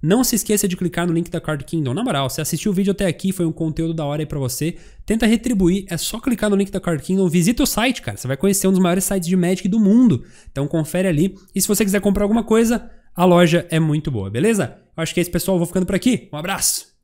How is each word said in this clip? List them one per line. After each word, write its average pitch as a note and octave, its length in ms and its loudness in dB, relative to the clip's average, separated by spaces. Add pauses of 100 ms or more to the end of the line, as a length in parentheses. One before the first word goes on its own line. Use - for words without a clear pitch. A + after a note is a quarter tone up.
Não G3 200 4
se A#3+ 140 0
esqueça G#3 320 0
de F3+ 80 -4
clicar F3 300 -4
no F3 80 0
link E3+ 160 -2
da D#3+ 100 -6
Card D3+ 240 -6
Kingdom. C#3+ 300 -4
Na G#3+ 100 -4
moral, C#3 240 -2
se D#3 140 -6
assistiu E3 280 -4
o F#3+ 40 0
vídeo G3 160 0
até G3 160 -2
aqui, F#3 260 -2
foi F3 140 -2
um D#3+ 60 -2
conteúdo E3 420 -4
da D#3+ 100 -4
hora D3 160 -4
aí D#3 60 -4
pra D3 120 -6
você, C#3 380 -4 (300)
tenta A3+ 180 0
retribuir, G3+ 640 2
é F3 80 -6
só - 240 -6
clicar A3 300 0
no G3+ 60 2
link G3 140 0
da F#3+ 100 -6
Card D#3+ 220 -4
Kingdom, F#3+ 280 0
visita F3+ 320 2
o B3+ 40 4
site, A#3+ 360 0
cara. G#2 160 -10
Você B2 100 -8
vai C3+ 80 -2
conhecer G3 320 0
um F#3+ 40 4
dos F#3 80 4
maiores F#3 240 2
sites F#3 220 -2
de F#3 100 0
Magic F#3 320 0
do A3 120 0
mundo. G#3 420 6 (300)
Então C#3+ 160 -4
confere F3 400 -2
ali. F3+ 260 0 (200)
E F#3+ 80 -2
se - 40 -2
você G#3 160 0
quiser G3 200 0
comprar G3+ 220 2
alguma A3+ 200 0
coisa, A3+ 460 2 (260)
a F3 80 2
loja F3 460 6
é D#3+ 100 2
muito D#3 300 0
boa, G2+ 180 -4
beleza? D#3 480 -2 (180)
Eu E3 80 -6
acho D#3+ 120 -6
que F3+ 60 0
é - 20 2
isso, E3+ 80 -2
pessoal. F3+ 240 -2
Eu F3 60 2
vou E3+ 60 0
ficando F#3 200 -2
por G3 80 -4
aqui. A3 360 0
Um - 60 -12
abraço. - 520 -4 (160)